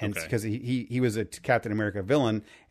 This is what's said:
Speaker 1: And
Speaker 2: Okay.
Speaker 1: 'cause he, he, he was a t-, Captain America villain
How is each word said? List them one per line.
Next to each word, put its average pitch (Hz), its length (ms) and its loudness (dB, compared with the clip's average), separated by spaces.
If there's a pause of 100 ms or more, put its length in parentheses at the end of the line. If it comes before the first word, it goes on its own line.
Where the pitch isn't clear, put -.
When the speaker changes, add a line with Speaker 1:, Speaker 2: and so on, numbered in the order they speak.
Speaker 1:
And 104 140 -2
Speaker 2:
Okay. 80 120 -6
Speaker 1:
'cause 113 160 0
he, 110 140 -2
he, 123 300 -2
he 123 120 -2
was 117 160 2
a 110 100 0
t-, - 160 -14
Captain 117 300 2
America 104 300 0
villain 110 400 2 (280)